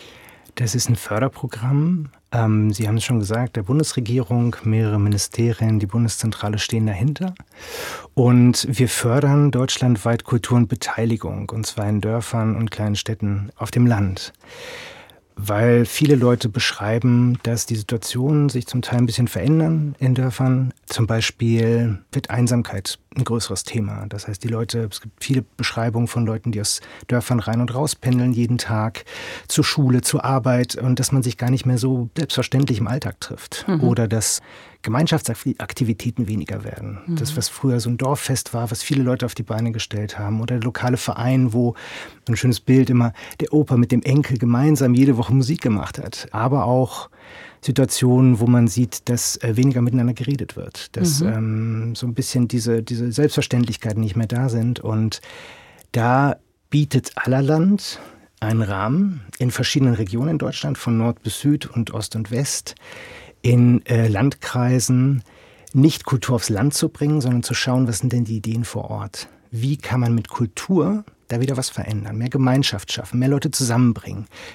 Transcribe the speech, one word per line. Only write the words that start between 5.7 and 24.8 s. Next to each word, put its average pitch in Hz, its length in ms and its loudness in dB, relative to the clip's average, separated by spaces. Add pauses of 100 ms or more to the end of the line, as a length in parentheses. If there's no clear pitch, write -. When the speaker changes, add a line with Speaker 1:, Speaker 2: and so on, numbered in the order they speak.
Speaker 1:
die 104 60 -2
Bundeszentrale 110 720 -2
stehen 110 280 -2
dahinter. 139 480 -2 (760)
Und 123 580 6
wir 120 180 2
fördern 143 640 2
deutschlandweit 123 720 0
Kultur 120 360 0
und 117 100 4
Beteiligung, 107 840 -4
und 110 160 -6
zwar 104 220 -4
in 104 120 0
Dörfern 110 540 -2
und 113 160 -2
kleinen 104 240 -2
Städten 101 640 -4
auf 110 160 -8
dem 123 140 4
Land. 101 460 0 (1040)
Weil 110 480 4
viele 143 300 4
Leute 120 340 4
beschreiben, 120 920 0
dass 117 240 -4
die 120 80 -4
Situationen 131 760 0
sich 123 180 -4
zum 123 140 -2
Teil 123 180 -2
ein 123 60 4
bisschen 117 200 0
verändern 156 720 0
in 127 160 2
Dörfern. 131 580 0 (140)
Zum 110 220 -2
Beispiel 113 920 2 (140)
wird - 180 -6
Einsamkeit 120 680 -2 (160)
ein 127 80 0
größeres 113 400 -4
Thema. 104 440 -6
Das 101 200 -10
heißt, 107 160 -10
die 120 40 -2
Leute, 113 400 -2